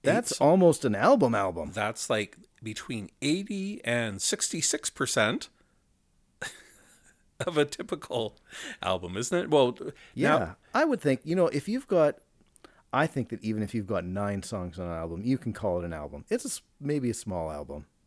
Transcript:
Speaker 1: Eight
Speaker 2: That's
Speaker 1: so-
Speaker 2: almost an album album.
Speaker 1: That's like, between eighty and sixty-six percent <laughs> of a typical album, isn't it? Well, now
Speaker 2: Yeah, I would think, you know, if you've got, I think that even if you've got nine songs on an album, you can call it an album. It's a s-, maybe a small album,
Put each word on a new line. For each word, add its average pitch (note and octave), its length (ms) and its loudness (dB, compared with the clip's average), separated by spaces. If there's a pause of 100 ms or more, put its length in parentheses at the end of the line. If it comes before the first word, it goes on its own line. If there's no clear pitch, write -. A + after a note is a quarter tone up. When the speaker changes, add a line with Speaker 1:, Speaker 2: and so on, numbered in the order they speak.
Speaker 1:
Eight C#3 80 4
Speaker 2:
That's A3+ 260 0
Speaker 1:
so- C3+ 80 4
Speaker 2:
almost E3+ 400 8
an A2+ 100 2
album C#3+ 380 6
album. F#2 400 -2
Speaker 1:
That's G#2+ 340 -4
like, G#2+ 300 -2 (260)
between G#2+ 460 -8 (120)
eighty G3 640 -2
and A#2 360 -2
sixty-six - 680 -2
percent A#2+ 600 0 (920)
<laughs> - 60 -8 (960)
of E3 120 -2
a D3 80 6
typical - 720 -6 (440)
album, F2+ 360 -2
isn't B2 200 -2
it? F3 120 -2
Well, C3+ 300 6
now - 120 -10 (240)
Speaker 2:
Yeah, C3 380 2 (200)
I C#4+ 120 4
would C4 160 0
think, C3+ 220 2
you D#3+ 120 -4
know, F3+ 120 4
if C#3 200 -4
you've A#3+ 200 -4
got, D#3 320 4 (720)
I C#3+ 160 2
think B2+ 220 -4
that A2+ 140 -8
even G#2+ 200 -2
if G2 100 -4
you've G#2 140 -4
got F#2 180 0
nine G2 380 -2
songs F2+ 360 -6
on F2+ 80 -6
an E2+ 60 -4
album, E2 300 -6
you B2+ 140 0
can A#2 160 -6
call F2+ 260 -2
it F2 60 -4
an E2+ 80 -6
album. D2 360 -10
It's B3 160 -2
a - 40 -8
s-, - 120 -6 (180)
maybe C#3+ 300 -2
a A2 40 0
small E2+ 380 -6
album, D2 340 -10 (220)